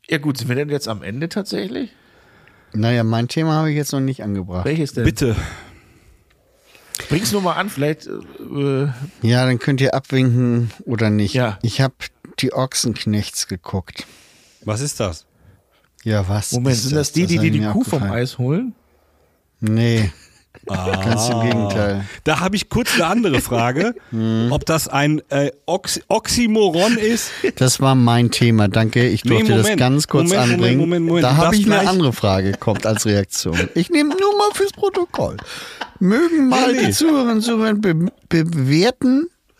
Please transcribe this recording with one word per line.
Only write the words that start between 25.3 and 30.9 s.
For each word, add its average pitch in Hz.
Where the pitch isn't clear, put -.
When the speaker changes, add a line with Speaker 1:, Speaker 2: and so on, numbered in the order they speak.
Speaker 3:
Oxy-, -
Oxymoron 214
ist. 220
Speaker 2:
Das 131
war 135
mein 120
Thema, 113
danke. 113
Ich 110
Speaker 3:
Nee, 120
Speaker 2:
durfte 220
das -
Speaker 3:
Moment. 185
Speaker 2:
ganz 135
kurz 151
Speaker 3:
Moment, 196
Moment, 120
Speaker 2:
anbringen. 120
Speaker 3:
Moment, 165